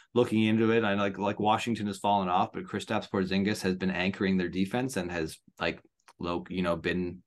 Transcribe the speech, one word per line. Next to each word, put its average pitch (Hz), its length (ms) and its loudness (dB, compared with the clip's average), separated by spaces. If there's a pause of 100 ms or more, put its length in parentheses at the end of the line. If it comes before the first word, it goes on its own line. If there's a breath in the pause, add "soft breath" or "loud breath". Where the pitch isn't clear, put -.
(140 loud breath)
looking 117 300 4
into 110 280 4
it, 113 100 4
I, 101 120 2
like, 101 240 -2
like, 101 200 -2
Washington 107 500 0
has 98 100 -6
fallen 101 300 2
off, 98 240 0
but 92 120 -8
Kristaps 104 460 -4
Porzingis 98 520 0
has 92 140 0
been 92 140 -2
anchoring 95 480 0
their 90 100 0
defense 98 480 -2
and 87 160 -4
has, 82 240 -4 (240)
like, 85 200 -2 (380)
low, 85 300 -4
you 92 140 -2
know, 87 120 2
been 87 520 -2